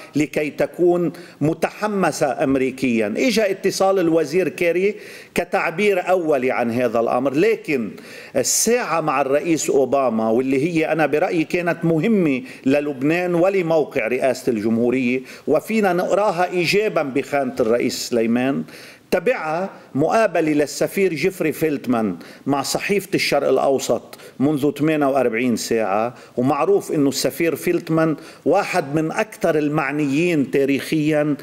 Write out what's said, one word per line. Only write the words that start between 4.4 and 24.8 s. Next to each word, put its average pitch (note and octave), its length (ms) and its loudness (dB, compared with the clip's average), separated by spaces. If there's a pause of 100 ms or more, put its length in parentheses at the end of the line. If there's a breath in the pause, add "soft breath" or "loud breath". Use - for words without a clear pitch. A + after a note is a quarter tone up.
كيري F3 460 0 (400 loud breath)
كتعبير F3 760 0
أولي D#3 400 2
عن A#2+ 200 0
هذا A#2 300 0
الأمر، B2+ 340 0
لكن D3+ 560 0 (460 loud breath)
الساعة E3 640 0
مع D3 200 0
الرئيس C#3+ 500 0
أوباما، B2 600 2
واللي C3+ 400 2
هي D#3 220 0
أنا D#3+ 140 2
برأيي D#3+ 380 0
كانت E3+ 400 -2
مهمة E3 580 2 (240 loud breath)
للبنان D3 680 0
ولموقع E3 760 2
رئاسة B2+ 440 0
الجمهورية، A#2+ 680 0 (260 loud breath)
وفينا G3 460 2
نقراها F3+ 580 0
إيجابًا F3 520 0
بخانة C3+ 580 -2
الرئيس A#2+ 480 0
سليمان، B2 560 0 (460 loud breath)
تبعها F3+ 600 -2 (240 loud breath)
مقابلة E3 580 2
للسفير D#3 640 0
جيفري D#3+ 380 -2
فيلتمان A#2+ 640 0 (300 loud breath)
مع C#3 160 0
صحيفة - 520 -2
الشرق C#3+ 340 2
الأوسط C3 680 0 (220 loud breath)
منذ C#3+ 380 2
ثمانية D3+ 280 2